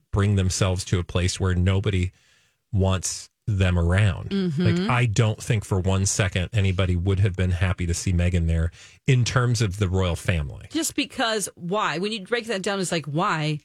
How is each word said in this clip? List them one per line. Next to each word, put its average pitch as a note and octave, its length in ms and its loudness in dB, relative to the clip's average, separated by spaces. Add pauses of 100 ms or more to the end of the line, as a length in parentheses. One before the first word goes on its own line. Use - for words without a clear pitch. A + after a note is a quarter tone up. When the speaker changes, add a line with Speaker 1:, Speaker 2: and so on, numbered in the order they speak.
(120)
Speaker 1:
bring G2+ 240 2
themselves F#2 500 0
to F#2 120 0
a F2 60 -2
place - 340 -2
where F#2 160 0
nobody F#2 580 0 (600)
wants F#2+ 560 0 (180)
them F#2 320 2
around. F2 520 2
Speaker 2:
Mm-hmm. F3+ 340 0
Speaker 1:
Like, F3 260 2
I B2 140 2
don't G#2+ 340 2
think - 280 -2
for G2 120 0
one F#2+ 280 2
second F#2 480 0
anybody F#2+ 420 2
would F#2 240 0
have F#2+ 160 2
been F#2 140 0
happy F2 340 0
to E2+ 80 -2
see - 180 -2
Meghan F2 360 2
there E2 240 0 (360)
in B2+ 160 4
terms A#2+ 380 2
of G2+ 180 -2
the G2+ 80 2
royal F2+ 300 0
family. - 540 -4
Speaker 2:
Just - 260 -4
because, A3+ 580 -2
why? F3 440 -2
When G3+ 120 -4
you A3 120 -8
break A3 240 -4
that G3 160 -4
down, G3+ 180 -2
it's F3 100 -4
like, E3 140 -4
why? D#3 600 -2